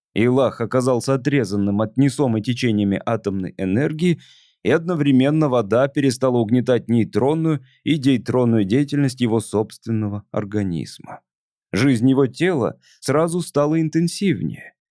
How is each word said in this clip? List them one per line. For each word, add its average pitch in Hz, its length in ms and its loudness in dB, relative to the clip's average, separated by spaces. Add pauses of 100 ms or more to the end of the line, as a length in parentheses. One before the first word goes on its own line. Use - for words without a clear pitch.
(140)
Илах 123 480 0
оказался 127 540 0
отрезанным 104 680 0
от - 160 -4
несомой 131 440 2
течениями 107 640 0
атомной 98 540 -4
энергии, 151 640 0 (400)
и - 80 -2
одновременно 147 800 2
вода 120 400 2
перестала 131 480 0
угнетать 120 500 2
нейтронную 135 760 0 (180)
и 147 140 0
дейтронную 123 680 2
деятельность 135 560 0
его 113 220 0
собственного 107 880 -4
организма. 101 880 -6 (540)
Жизнь 123 360 2
его 131 180 4
тела 143 520 -2 (220)
сразу 165 400 0
стала 151 400 0
интенсивнее. 160 960 -2 (160)